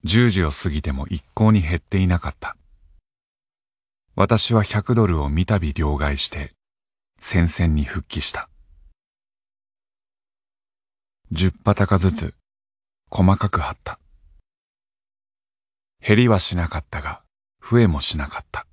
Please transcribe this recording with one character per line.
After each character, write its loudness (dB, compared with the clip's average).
十 4
時 0
を 0
過 -4
ぎ -4
て -6
も -6
一 -6
向 4
に 4
減 -2
っ -4
て -4
い 2
な 2
か -6
っ -18
た。 -12
私 2
は 6
百 0
ド 4
ル 0
を -2
三 0
度 0
両 -2
替 -2
し -4
て、 -10
戦 0
線 0
に 0
復 -8
帰 -8
し -8
た。 -12
十 0
パ 0
タ 2
カ 2
ず 2
つ、 -8
細 4
か -2
く -2
貼 -6
っ -12
た。 -14
減 2
り 4
は 4
し -2
な -2
か -6
っ -8
た -10
が、 -12
増 2
え 6
も 0
し -6
な -6
か -12
っ -20
た。 -12